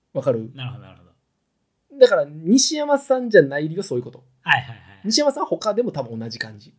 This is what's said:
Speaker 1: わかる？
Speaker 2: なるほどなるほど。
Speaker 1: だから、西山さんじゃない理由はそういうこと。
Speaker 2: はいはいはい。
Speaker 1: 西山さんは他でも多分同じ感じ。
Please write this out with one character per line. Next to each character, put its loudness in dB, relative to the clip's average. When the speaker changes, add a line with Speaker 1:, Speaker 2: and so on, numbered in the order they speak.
Speaker 1:
わ -4
か 0
る？ -6
Speaker 2:
な -14
る -10
ほ -16
ど -20
な -20
る -20
ほ -20
ど。 -20
Speaker 1:
だ 8
か 0
ら、 0
西 0
山 0
さ 0
ん -6
じ 10
ゃ 12
な -2
い -2
理 -8
由 -6
は -6
そ -8
う -4
い -4
う -14
こ -16
と。 -20
Speaker 2:
は 2
い -2
は -16
い -16
は -18
い。 -20
Speaker 1:
西 0
山 2
さ -8
ん -4
は -8
他 -4
で 0
も -6
多 -6
分 -10
同 -8
じ -14
感 -14
じ。 -20